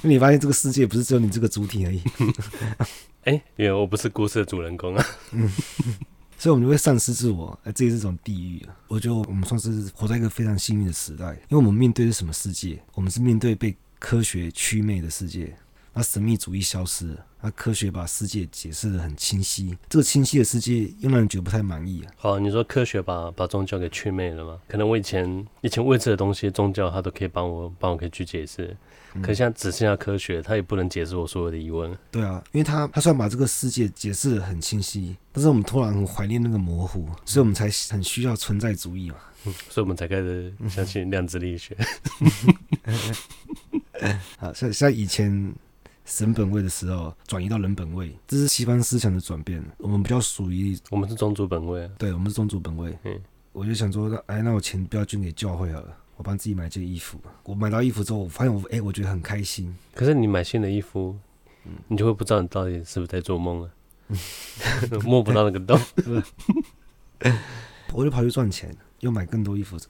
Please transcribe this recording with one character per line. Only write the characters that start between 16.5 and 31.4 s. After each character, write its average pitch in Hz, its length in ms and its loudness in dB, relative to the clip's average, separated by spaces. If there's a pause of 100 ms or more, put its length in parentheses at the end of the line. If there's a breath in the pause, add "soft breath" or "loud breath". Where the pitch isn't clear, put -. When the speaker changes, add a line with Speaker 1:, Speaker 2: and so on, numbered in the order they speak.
Speaker 1:
义 98 60 -2
消 92 260 -2
失 85 220 -4
了， 78 180 -10 (140)
那 107 120 -4
科 - 220 -2
学 101 160 0
把 90 160 -6
世 101 220 -6
界 95 200 -4
解 - 220 -12
释 101 220 -4
得 92 80 0
很 80 160 -6
清 98 260 0
晰， 92 360 -4 (100)
这 156 120 4
个 143 40 6
清 139 220 4
晰 147 120 2
的 127 60 6
世 120 160 2
界 113 400 0
又 131 100 0
让 131 100 6
人 107 100 4
觉 - 80 -2
得 92 40 -2
不 87 80 -6
太 107 140 2
满 85 240 -4
意 87 160 -6
啊。 - 140 -18
Speaker 2:
好， 101 200 0
你 101 140 0
说 113 140 2
科 - 180 2
学 104 180 -2
把， 85 300 -4
把 90 160 -2
宗 98 180 0
教 95 140 -4
给 87 80 -2
祛 - 240 -4
魅 92 200 -2
了 80 120 -8
吗？ 80 240 -12
可 104 100 -4
能 107 120 2
我 113 80 4
以 107 40 0
前， 95 460 -2 (140)
以 120 80 0
前 117 160 0
未 131 120 6
知 117 120 2
的 101 80 4
东 101 160 2
西， 101 180 -2
宗 101 220 2
教 95 180 0
它 95 100 -2
都 90 100 -4
可 - 120 -6
以 92 60 -2
帮 90 200 -2
我， 85 300 -8
帮 92 140 0
我 - 20 -2
可 80 100 -6
以 85 40 -6
去 90 160 -8
解 82 200 -8
释。 92 300 -10 (380 loud breath)
Speaker 1:
嗯。 95 80 -8
Speaker 2:
可 101 120 0
现 117 160 4
在 113 80 -6
只 95 140 -2
剩 110 160 2
下 101 80 6
科 101 220 -2
学， 87 240 -4
它 101 160 0
也 101 40 0
不 92 140 -4
能 90 140 0
解 85 160 -4
释 87 100 -6
我 87 100 -2
所 87 180 -4